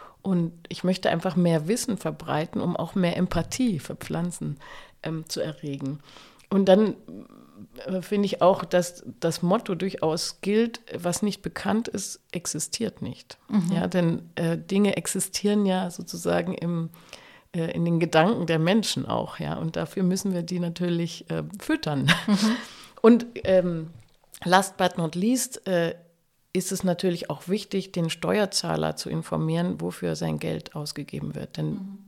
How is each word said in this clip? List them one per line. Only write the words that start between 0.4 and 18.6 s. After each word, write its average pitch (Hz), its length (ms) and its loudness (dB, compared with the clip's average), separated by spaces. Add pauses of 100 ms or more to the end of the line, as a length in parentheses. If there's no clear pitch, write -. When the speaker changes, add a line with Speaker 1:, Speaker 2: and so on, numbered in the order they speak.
Speaker 1:
ich - 140 -8
möchte 180 280 2
einfach 165 240 0
mehr 165 320 4
Wissen 214 300 -2
verbreiten, 156 640 -4
um 175 140 0
auch - 200 -4
mehr 175 200 2
Empathie 185 640 0
für 139 180 -8
Pflanzen, 160 640 -4 (460)
ähm, 160 260 -6
zu - 100 -4
erregen. 147 600 -6 (500)
Und 196 160 4
dann, 196 300 6 (880)
äh, 185 160 -4
finde 202 240 0
ich - 160 -2
auch, 180 240 6
dass 175 380 0 (160)
das 165 240 0
Motto 196 320 2
durchaus 165 680 -2
gilt, 226 400 2 (160)
was 175 240 -2
nicht 208 220 -2
bekannt 202 440 -2
ist, - 340 -8 (100)
existiert - 720 -6
nicht. - 340 -10 (120)
Speaker 2:
Mhm. 185 220 2
Speaker 1:
Ja, 175 160 2
denn, 170 460 0
äh, 165 240 0
Dinge 196 400 2
existieren 202 680 0
ja 185 240 0
sozusagen 175 640 -2
im, 165 340 -2 (680)
äh, 165 160 0
in 170 140 0
den 170 140 4
Gedanken 170 460 4
der 160 140 2
Menschen 175 460 2